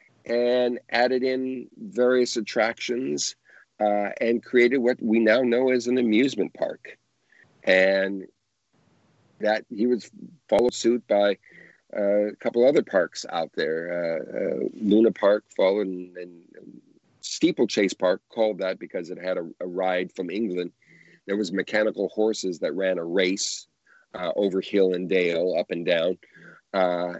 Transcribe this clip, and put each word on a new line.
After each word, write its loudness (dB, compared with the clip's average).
and 0
added 2
in -4
various 0
attractions, -4
uh, 0
and 0
created 4
what 0
we 2
now 4
know 2
as 0
an 0
amusement 2
park. -8
And 2
that 0
he 0
was 0
followed 4
suit 0
by, 2
uh, 0
a -10
couple 0
other 4
parks 0
out -6
there. -4
Uh, -8
uh, -2
Luna 6
Park 2
followed, 2
and, -10
and -16
Steeplechase 0
Park, 0
called -2
that -4
because -10
it -10
had -4
a, -6
a -8
ride -2
from -8
England. -4
There -2
was -2
mechanical -2
horses -2
that -4
ran -2
a -6
race, -2
uh, -6
over 2
hill 2
and -6
dale, 0
up -4
and -6
down. 0
Uh, 0